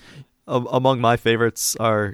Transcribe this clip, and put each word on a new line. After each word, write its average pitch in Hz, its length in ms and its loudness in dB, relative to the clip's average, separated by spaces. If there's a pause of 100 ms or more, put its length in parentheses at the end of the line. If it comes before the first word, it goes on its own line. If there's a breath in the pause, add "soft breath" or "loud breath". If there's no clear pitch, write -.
(480 loud breath)
a-, 123 220 -2
among 131 320 2
my 117 160 2
favorites 113 640 0
are, 104 340 0